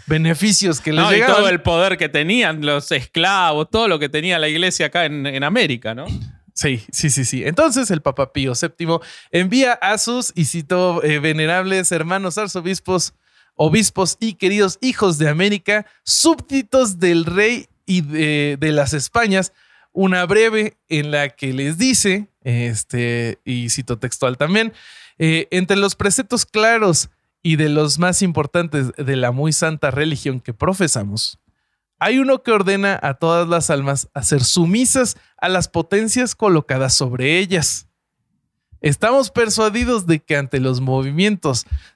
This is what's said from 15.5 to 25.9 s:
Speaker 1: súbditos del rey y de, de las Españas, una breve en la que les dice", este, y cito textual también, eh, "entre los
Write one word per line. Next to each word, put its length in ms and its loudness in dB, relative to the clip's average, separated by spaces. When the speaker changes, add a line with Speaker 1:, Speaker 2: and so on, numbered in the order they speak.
Speaker 1:
súbditos 960 0
del 260 2
rey 440 0
y 140 2
de, 580 -2
de 140 0
las 220 2
Españas, 580 0
una 340 2
breve 500 2
en 240 -2
la 160 0
que 240 -8
les 260 -4
dice", 500 0
este, 1000 -4
y 260 -4
cito 280 -4
textual 380 -2
también, 360 0
eh, 320 2
"entre 260 0
los 200 0